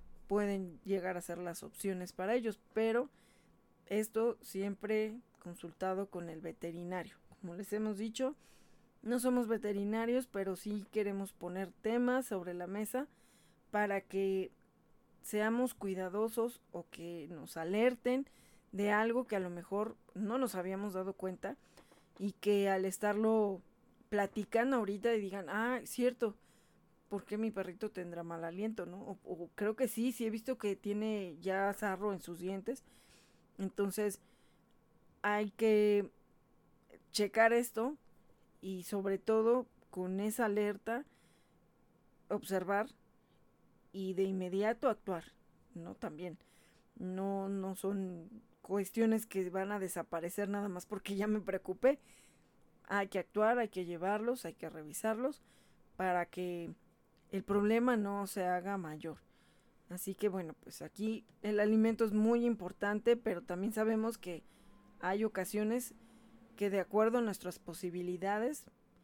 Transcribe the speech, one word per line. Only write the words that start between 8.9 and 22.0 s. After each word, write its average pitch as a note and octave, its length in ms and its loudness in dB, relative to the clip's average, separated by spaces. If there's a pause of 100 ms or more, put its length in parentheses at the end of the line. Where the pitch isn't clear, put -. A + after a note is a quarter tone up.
no A#3+ 160 0
somos B3 280 2
veterinarios, A3 800 0
pero F#3+ 300 -2
sí G#3 340 -6
queremos G3 420 -2
poner F3+ 380 -6 (120)
temas B3 440 2
sobre F3+ 280 -4
la F3 120 -6
mesa G#3+ 420 -4 (640)
para G3+ 300 2
que F#3+ 520 0 (680)
seamos A3+ 520 0
cuidadosos G3+ 960 -2
o F3 200 -10
que E3+ 400 -10
nos D#3+ 260 -12
alerten A#3+ 720 2 (440)
de G3+ 200 0
algo A#3 360 2
que G#3+ 100 -2
a F#3+ 40 2
lo F3+ 100 -2
mejor G3 460 -4 (180)
no G#3+ 240 0
nos B3 160 0
habíamos F#3+ 400 -4
dado F#3 180 -4
cuenta F#3+ 440 -6 (680)